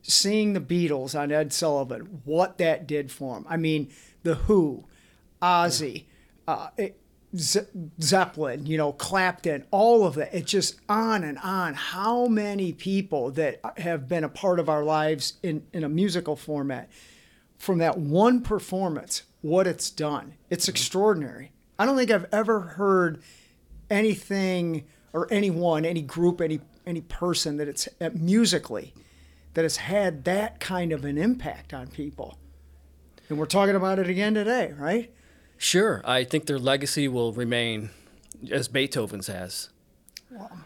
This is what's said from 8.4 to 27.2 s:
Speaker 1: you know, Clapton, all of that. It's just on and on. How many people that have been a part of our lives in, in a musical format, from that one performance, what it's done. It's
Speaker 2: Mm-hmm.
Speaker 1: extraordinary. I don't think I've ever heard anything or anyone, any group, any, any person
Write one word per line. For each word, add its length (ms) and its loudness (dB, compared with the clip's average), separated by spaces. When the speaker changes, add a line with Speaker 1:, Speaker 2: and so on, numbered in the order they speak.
Speaker 1:
you 100 0
know, 160 2
Clapton, 760 -2
all 340 8
of 100 2
that. 200 -2
It's 160 -4
just 240 0
on 360 2
and 160 -6
on. 340 -2
How 540 0
many 460 0
people 580 -2
that 280 0
have 280 -4
been 160 0
a 60 -4
part 300 0
of 100 0
our 140 2
lives 580 0
in, 220 -4
in 100 -4
a 60 -4
musical 460 0
format, 540 -6
from 220 0
that 180 2
one 440 4
performance, 840 -4
what 240 2
it's 240 -4
done. 460 -6
It's 140 -2
Speaker 2:
Mm-hmm. 60 -2
Speaker 1:
extraordinary. 800 0
I 80 4
don't 100 2
think 140 2
I've 200 2
ever 280 2
heard 640 2
anything 960 0
or 180 0
anyone, 540 2
any 160 -2
group, 400 0
any, 180 0
any 160 -6
person 560 -2